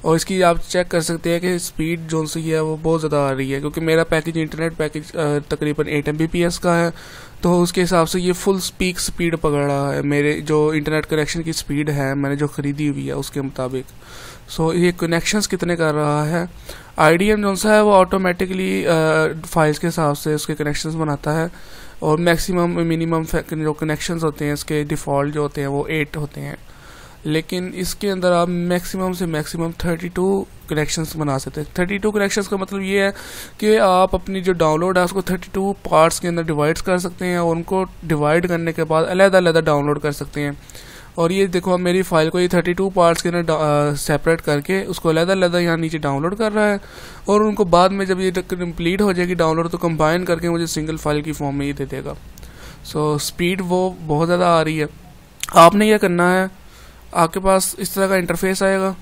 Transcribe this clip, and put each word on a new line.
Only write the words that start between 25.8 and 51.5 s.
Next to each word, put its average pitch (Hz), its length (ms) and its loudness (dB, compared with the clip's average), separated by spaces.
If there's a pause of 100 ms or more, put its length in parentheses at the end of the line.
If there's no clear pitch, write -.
eight 151 300 -4
होते 147 240 -8
हैं, 143 180 -10 (680)
लेकिन 160 420 -2
इसके 180 400 -6
अंदर 180 240 0
आप 175 160 2
maximum 180 640 -2
से 180 140 -4
maximum 165 460 -4
थर्टी 175 360 -4
टू 190 380 0 (240)
connections 156 460 -2
बना 147 220 -2
सकते 143 220 -8
हैं। 147 80 -8 (100)
थर्टी 190 200 0
टू 214 120 0
connections 202 380 0
का 202 80 -2
मतलब 190 260 -6
ये 196 220 2
है 196 80 0 (480)
कि 214 160 6
आप 190 380 6
अपनी 190 260 -4
जो 180 120 0
download 170 460 2
है 180 60 4
उसको 185 180 -2
थर्टी 180 320 -4
टू 190 180 0 (180)
parts 160 300 6
के 180 80 -2
अंदर 170 140 -2
डिवाइड 160 360 0
कर 185 200 0
सकते 180 260 -6
हैं 180 140 0
और 165 180 2
उनको 185 280 -2 (200)
divide 156 420 2
करने 165 260 -2
के 160 120 -2
बाद 160 200 2
अलग-अलग 180 600 4
download 147 360 2
कर 147 120 -2
सकते 147 280 -8
हैं। 143 160 -4 (600)
और 170 140 2
ये 196 140 4
देखो, 180 260 0
अब 180 60 2
मेरी 180 240 2
file 160 280 2
को 180 100 0
ये 180 80 2
थर्टी 175 260 2
टू 190 160 0
parts 170 320 4
के 175 60 -2
अंदर 170 140 -2
डा-, 151 500 2
अ, - 20 -2
separate 160 460 0
करके 156 440 -2
उसको 175 240 -2
अलग-अलग 175 480 2
यहाँ 170 200 2
नीचे 160 220 -4
download 151 380 -2
कर 220 160 0
रहा 214 140 2
है 202 140 0 (480)
और 208 140 4
उनको 208 220 2
बाद 175 260 6
में 196 160 -2
जब 185 140 -2
ये 185 100 0
कंप्लीट 175 680 -4
हो 202 120 2
जाएगी 180 220 0
download 165 360 0
तो 175 80 -6
combine 165 460 2
करके 170 260 0
मुझे 170 160 0
single 160 300 -4
file 147 260 -2
की 156 100 -6
form 143 240 -4